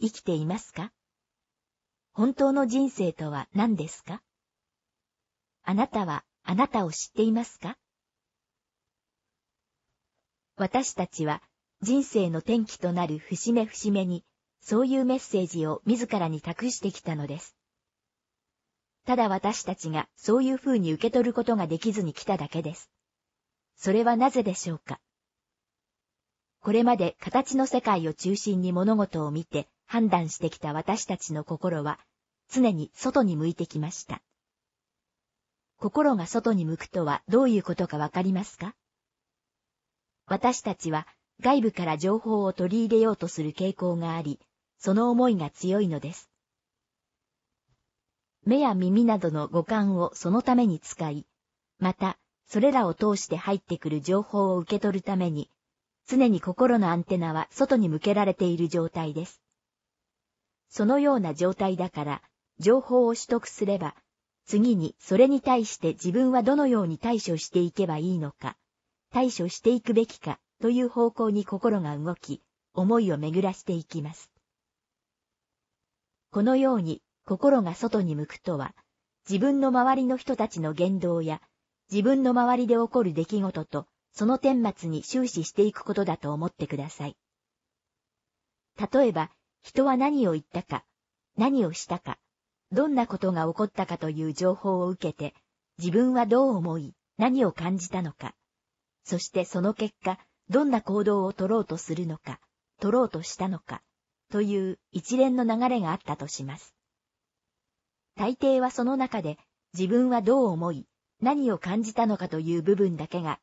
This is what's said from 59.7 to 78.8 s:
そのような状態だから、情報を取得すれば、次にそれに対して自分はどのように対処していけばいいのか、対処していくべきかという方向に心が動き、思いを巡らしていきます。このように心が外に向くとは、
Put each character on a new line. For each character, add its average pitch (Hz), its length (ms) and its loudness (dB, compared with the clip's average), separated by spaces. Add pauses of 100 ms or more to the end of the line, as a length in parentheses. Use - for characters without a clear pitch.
そ - 180 -2
の 262 140 4
よ 285 140 4
う 254 80 2
な 165 120 -2
状 175 200 0
態 190 240 -2
だ 180 120 -4
か 147 140 -8
ら、 143 180 -6 (380)
情 220 220 4
報 247 260 4
を 233 80 0
取 - 120 -10
得 - 200 -2
す - 180 -6
れ 196 120 0
ば、 165 180 -8 (500)
次 220 300 4
に 160 240 -2
そ - 160 -2
れ 254 140 8
に 277 100 2
対 254 240 2
し - 140 -10
て 160 160 -2
自 180 180 -4
分 254 220 2
は 247 100 2
ど 269 140 4
の 294 100 4
よ 233 140 4
う 180 60 0
に 160 100 -4
対 233 240 -2
処 170 160 -2
し - 120 -12
て 180 100 2
い 175 120 2
け 190 160 -2
ば 156 120 -4
い 180 160 -2
い 170 40 -2
の 147 140 -6
か、 - 240 -12 (540)
対 254 160 2
処 190 200 -4
し - 140 -12
て 226 80 4
い 247 100 4
く 233 140 -2
べ 226 120 4
き - 140 -12
か - 220 -8 (180)
と 233 100 0
い 247 120 2
う 247 80 0
方 233 200 2
向 226 200 -2
に 208 160 0
心 208 340 0
が 147 180 -4
動 160 180 -6
き、 - 260 -12 (320)
思 202 260 2
い 190 140 2
を 143 40 -2
巡 156 240 -2
ら 185 120 0
し - 100 -20
て - 80 -4
い 170 140 -4
き 165 160 -8
ま 151 120 -10
す。 - 160 -20 (2000)
こ 202 100 0
の 247 140 4
よ 262 220 2
う 202 40 0
に 160 220 -4 (240)
心 262 340 4
が 175 140 -4
外 220 260 -2
に 165 140 -2
向 147 100 -4
く - 120 -14
と 170 200 -6
は、 135 180 -8 (540)